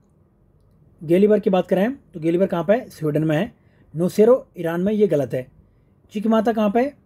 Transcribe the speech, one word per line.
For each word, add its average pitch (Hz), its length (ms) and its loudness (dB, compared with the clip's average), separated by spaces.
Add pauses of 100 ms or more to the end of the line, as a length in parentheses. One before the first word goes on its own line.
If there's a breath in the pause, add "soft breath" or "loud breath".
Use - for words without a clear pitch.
(1040)
Gulliver 202 360 4
की 202 100 -2
बात 180 160 0
करें 190 200 0
हम, 277 140 -6 (140)
तो 170 60 -14
Gulliver 175 260 0
कहाँ 175 180 -4
पे 190 80 0
है? 247 160 -2
Sweden 151 360 -4
में 156 120 0
है। 208 180 -4 (420 soft breath)
नोसेरो 214 520 2 (100)
ईरान 170 220 -4
में, 202 120 -2
ये 208 140 2
गलत 147 280 -2
है। 127 140 -8 (640)
चिकमाता 220 400 0
कहाँ 214 180 0
पे 233 100 0
है? 277 140 -4 (120)